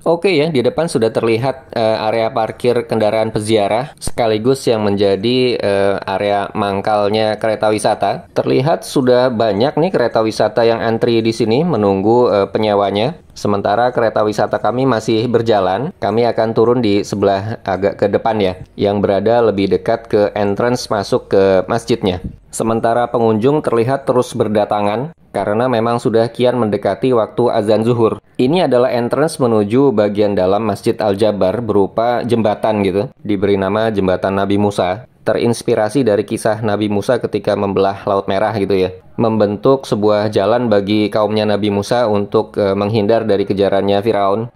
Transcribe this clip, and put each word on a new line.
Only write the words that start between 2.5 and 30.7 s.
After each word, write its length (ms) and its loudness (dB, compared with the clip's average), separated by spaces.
kendaraan 400 0
peziarah 720 0
sekaligus 640 -2
yang 160 2
menjadi, 800 0
eh, 340 0
area 480 -2
mangkalnya 800 0
kereta 320 -2
wisata. 640 -2
Terlihat 480 0
sudah 480 2
banyak 480 0
nih 160 0
kereta 320 0
wisata 400 0
yang 160 2
antri 400 0
di 80 0
sini 320 0
menunggu, 720 2
eh, 160 2
penyewanya. 640 0
Sementara 560 0
kereta 320 0
wisata 320 -2
kami 240 -2
masih 480 0
berjalan, 720 0
kami 240 0
akan 240 0
turun 320 2
di 240 0
sebelah 560 0
agak 320 -2
ke 160 0
depan 240 0
ya, 180 0
yang 240 0
berada 400 2
lebih 320 0
dekat 400 -2
ke 240 2
entrance 560 -2
masuk 400 -2
ke 400 4
masjidnya. 480 -2
Sementara 560 0
pengunjung 560 0
terlihat 400 0
terus 320 0
berdatangan, 800 -2
karena 400 -2
memang 320 0
sudah 320 0
kian 240 0
mendekati 560 0
waktu 320 0
azan 400 0
zuhur. 320 0
Ini 320 0
adalah 240 2
entrance 480 -2
menuju 560 2
bagian 400 0
dalam 320 0
Masjid 320 -2